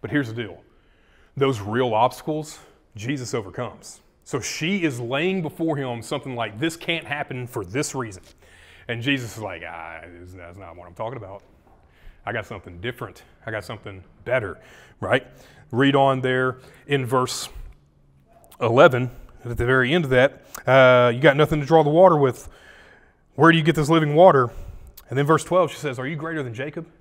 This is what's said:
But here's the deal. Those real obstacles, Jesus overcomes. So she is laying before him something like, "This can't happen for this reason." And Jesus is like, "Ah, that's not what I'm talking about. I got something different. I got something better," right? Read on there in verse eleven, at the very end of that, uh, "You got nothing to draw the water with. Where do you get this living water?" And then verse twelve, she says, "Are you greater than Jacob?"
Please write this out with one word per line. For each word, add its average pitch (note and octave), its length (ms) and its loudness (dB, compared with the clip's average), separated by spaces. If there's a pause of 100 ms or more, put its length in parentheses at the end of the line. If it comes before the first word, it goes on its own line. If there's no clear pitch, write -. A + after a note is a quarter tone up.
But G#2+ 100 -10
here's C#3+ 180 -2
the A2+ 140 -10
deal. F2+ 200 -14 (720)
Those C3+ 240 0
real A2+ 320 -2
obstacles, D3+ 680 -2 (360)
Jesus B2 380 -8
overcomes. G#2 680 -10 (240)
So C3 160 -6
she E3+ 440 -4
is C3 160 -2
laying D#3 420 -2
before D#3 340 -4
him B2 260 -6
something C3+ 340 -8
like, G#2+ 220 -6
"This D#3+ 180 -4
can't E3 300 -6
happen C#3 400 -8
for A#2 180 -10
this - 300 -6
reason." A2+ 280 -8 (680)
And A#2 140 -6
Jesus B2 340 -4
is A2 60 -12
like, F2+ 240 -10
"Ah, E2 340 -14 (340)
that's F2 220 -20
not F2+ 200 -20
what F2 100 -20
I'm F2 80 -20
talking A#2+ 240 -10
about. G2+ 240 -18 (840)
I G#2 80 -8
got A2+ 140 -8
something F#2 340 -18
different. A2+ 440 -12 (200)
I - 60 -12
got G#2+ 120 -6
something G#2 400 -16 (220)
better," A2+ 340 -4 (420)
right? A#2 260 0 (440)
Read C3+ 240 2
on C3+ 280 2
there B2+ 360 -2 (280)
in C#3 180 -2
verse B2+ 440 -2 (1120)
eleven, B2 500 4 (340)
at A#2+ 120 -10
the A#2+ 100 0
very B2+ 260 2
end F3 120 2
of C3 60 -4
that, C3 320 4 (240)
uh, B2+ 480 8
"You B2+ 60 -6
got C#3 160 6
nothing D3+ 240 2
to C#3+ 60 -6
draw D#3+ 160 6
the D3 80 2
water E3+ 260 8
with. C3+ 320 0 (840)
Where E3 180 6
do E3 60 4
you D#3 60 0
get D#3+ 100 2
this D3 160 0
living D#3+ 240 2
water?" F3 360 6 (580)
And B2 100 -4
then C#3+ 80 0
verse D3+ 180 2
twelve, F3 260 0
she - 80 -16
says, C3 200 -8
"Are B2+ 80 -8
you E3 100 -8
greater D#3+ 260 -8
than A#2+ 120 -10
Jacob?" D3+ 320 -10 (140)